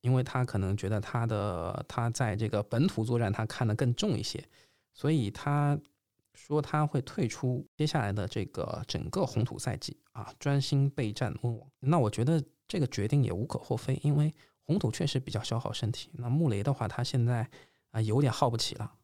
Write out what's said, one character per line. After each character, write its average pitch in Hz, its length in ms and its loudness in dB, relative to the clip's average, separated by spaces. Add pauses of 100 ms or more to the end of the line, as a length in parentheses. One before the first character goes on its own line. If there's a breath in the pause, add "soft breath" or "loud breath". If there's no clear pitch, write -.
因 123 100 2
为 127 100 4
他 127 220 0
可 113 140 -4
能 98 180 0
觉 98 140 -2
得 107 100 0
他 117 240 -2
的， 101 640 -2
他 117 220 -2
在 110 260 0
这 110 140 0
个 101 120 0
本 127 240 2
土 113 160 0
作 117 160 2
战 107 140 2
他 113 140 -2
看 - 200 -2
得 107 80 2
更 120 200 2
重 208 160 0
一 123 120 0
些， - 220 -8 (480 soft breath)
所 - 180 -2
以 127 200 2
他 143 480 0 (560)
说 151 260 -2
他 151 260 0
会 127 140 0
退 - 260 -2
出 127 480 -2
接 151 120 0
下 151 140 0
来 101 120 0
的 104 160 -2
这 104 180 -4
个 - 400 -6
整 - 220 -4
个 185 160 0
红 - 180 0
土 - 160 -4
赛 - 180 -4
季 - 200 -10 (160)
啊， - 260 -12
专 143 220 2
心 139 300 4
备 117 220 -2
战 113 300 -2
温 117 160 -2
网。 - 120 -18 (100)
那 156 180 4
我 110 120 4
觉 110 140 -2
得 151 200 4 (240)
这 196 100 -2
个 139 100 2
决 104 200 -2
定 143 160 4
也 104 80 0
无 101 140 -2
可 - 120 -6
厚 - 160 -4
非， 131 280 -2
因 147 140 4
为 151 180 2 (300 soft breath)
红 170 140 2
土 127 120 2
确 160 160 -2
实 135 120 0
比 - 140 -6
较 - 100 0
消 117 160 -2
耗 - 140 -4
身 107 180 -2
体。 - 220 -8
那 120 160 -8
穆 147 220 4
雷 101 120 0
的 139 120 2
话， 113 120 -2
他 113 160 -4
现 120 220 2
在， 120 240 2 (420 loud breath)
啊， 110 100 -2
有 107 200 4
点 131 120 4
耗 135 160 2
不 117 80 0
起 - 200 -2
了 - 280 -8